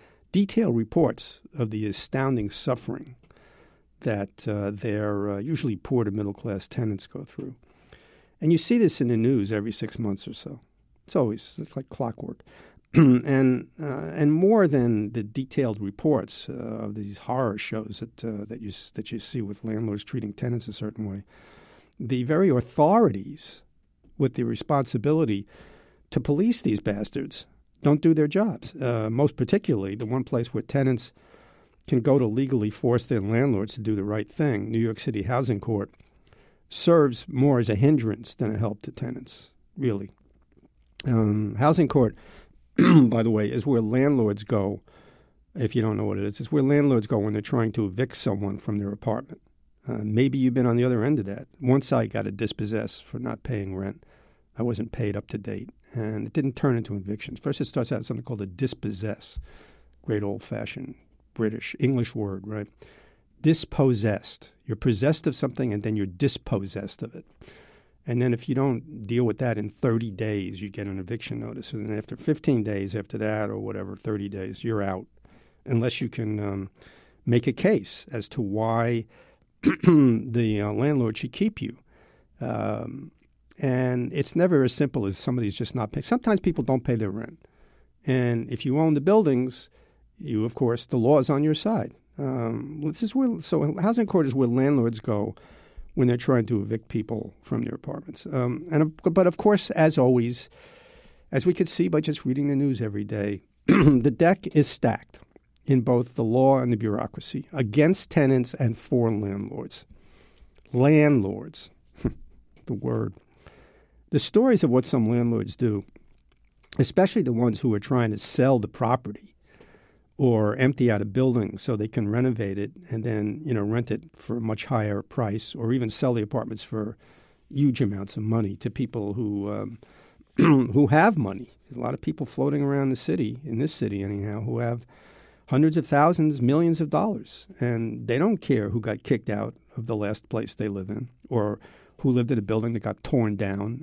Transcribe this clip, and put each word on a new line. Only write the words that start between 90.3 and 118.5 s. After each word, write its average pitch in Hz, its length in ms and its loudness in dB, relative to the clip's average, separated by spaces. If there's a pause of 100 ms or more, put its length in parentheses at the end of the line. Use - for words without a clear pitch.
of 117 100 -4
course, 120 320 0
the 131 120 -2
law 135 200 6
is 131 100 2
on 143 140 2
your 156 120 2
side. 208 400 -2 (240)
Um, 131 640 -6
this 156 180 -4
is 220 120 -4
where, 240 260 0
so 151 400 0
housing 226 260 2
court 165 200 2
is 123 80 -2
where 131 140 2
landlords 120 520 2
go 104 340 -2 (600)
when 131 120 4
they're 123 100 4
trying 120 300 2
to 110 140 0
evict 110 280 -6
people 107 540 -6
from 117 220 -4
their - 100 -8
apartments. - 520 -12
Um, 131 440 -4
and, 156 260 2
but - 120 0
of, 160 60 0
but 185 120 6
of 175 120 0
course, 208 320 4
as 160 280 4
always, 123 500 2 (840)
as 139 120 0
we 175 100 4
could 180 140 0
see 175 200 0
by 156 120 2
just 151 240 -4
reading 139 240 -2
the 139 80 0
news 135 240 0
every 104 240 -4
day, 101 380 -4 (120)
<clears throat> - 120 -20
the 143 500 6
deck 170 320 4
is 147 200 4
stacked - 500 -2 (480)
in 135 140 4
both 123 340 0
the 120 100 0
law 131 340 6
and 123 140 0
the 110 40 2
bureaucracy 113 760 -4
against 147 580 2
tenants 131 440 2
and 117 240 0
for 120 320 2
landlords. 101 760 -6 (880)
Landlords, 135 960 4 (460)
<laughs> - 500 -20
the 127 80 -6
word. 110 400 -4 (960)
The 147 80 2
stories 240 440 4
of 147 80 4
what 123 140 4
some 113 260 2
landlords 117 460 0
do, 104 280 0 (920)
especially 180 440 4
the 127 100 0
ones 113 280 2
who 117 140 2
are 101 60 0
trying 120 320 2
to 104 60 -6
sell 127 400 2